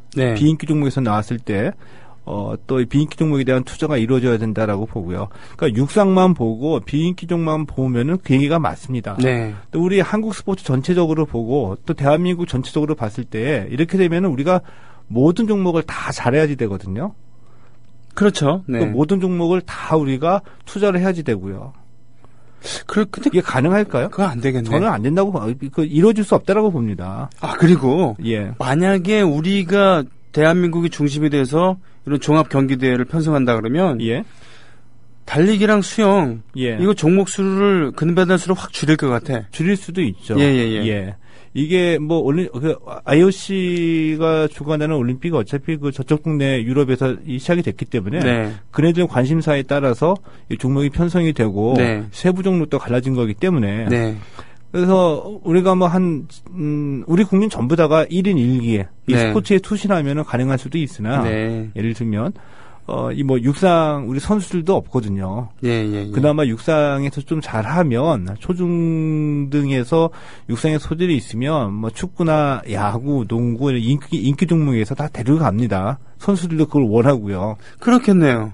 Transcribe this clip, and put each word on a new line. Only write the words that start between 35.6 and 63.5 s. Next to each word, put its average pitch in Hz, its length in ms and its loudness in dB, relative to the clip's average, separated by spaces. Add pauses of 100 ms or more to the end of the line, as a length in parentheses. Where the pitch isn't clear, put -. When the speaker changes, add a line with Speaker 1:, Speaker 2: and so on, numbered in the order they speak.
Speaker 1:
수영 180 600 2 (160)
Speaker 2:
예. 123 220 0
Speaker 1:
이거 190 140 4
종목 185 360 2
수를 190 600 2
금메달 175 480 2
수를 185 160 -2
확 - 180 -10
줄일 151 240 2
것 147 120 0
같아. 117 420 -2
Speaker 2:
줄일 180 240 0
수도 185 260 -6
있죠. 113 380 -2
Speaker 1:
예, 143 40 6
예, 127 280 2 (100)
예. 107 60 0
Speaker 2:
예. 101 280 -4 (420)
이게 170 420 2
뭐 156 200 0
올림-, 147 320 0
그 143 240 -2 (300)
아이오씨가 160 1400 2
주관하는 151 480 -2
올림픽이 127 380 -2
어차피 143 420 -4
그 143 140 -4
저쪽 151 320 -2
동네 139 380 0
유럽에서 127 540 2 (100)
이 127 140 -6
시작이 175 220 0
됐기 - 240 -6
때문에 107 340 -2
Speaker 1:
네. 120 320 0 (200)
Speaker 2:
그네들 165 360 2
관심사에 147 560 0
따라서 143 520 0 (340)
이 - 80 -4
종목이 139 320 0
편성이 170 420 2
되고 110 460 0
Speaker 1:
네. 113 340 2
Speaker 2:
세부 180 320 0
종목도 175 340 0
갈라진 127 380 0
거기 117 180 0
때문에 113 540 0
Speaker 1:
네. 117 300 0 (560)
Speaker 2:
그래서 180 720 2
우리가 185 320 4
뭐 180 120 4
한, 170 400 0 (240)
음, 147 560 -4
우리 175 160 6
국민 196 260 2
전부 131 280 0
다가 156 320 4
일 180 180 0
인 196 100 2
일 127 220 2
기에 113 280 0 (200)
이 131 60 4
Speaker 1:
네. 123 60 4
Speaker 2:
스포츠에 196 400 2
투신하면은 165 640 0
가능할 131 320 0
수도 131 200 -6
있으나 127 460 -2
Speaker 1:
네. 110 540 -2
Speaker 2:
예를 113 160 -2
들면 113 400 -2 (540)
어, 123 240 -4
이 139 120 -4
뭐 131 180 2
육상 151 680 2